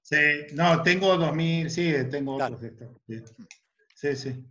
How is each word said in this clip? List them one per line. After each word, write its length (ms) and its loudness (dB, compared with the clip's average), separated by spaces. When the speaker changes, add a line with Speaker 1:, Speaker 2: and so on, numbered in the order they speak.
Speaker 1:
Sí, 140 -2
no, 300 4
tengo 340 4
dos 180 2
mil, 340 0
sí, 240 0
tengo 260 -4
Speaker 2:
Claro. 180 -4
Speaker 1:
otros 60 -14
de 240 -16
stock, 220 -20
sí. 380 -16
Sí, 200 -4
sí, 360 -10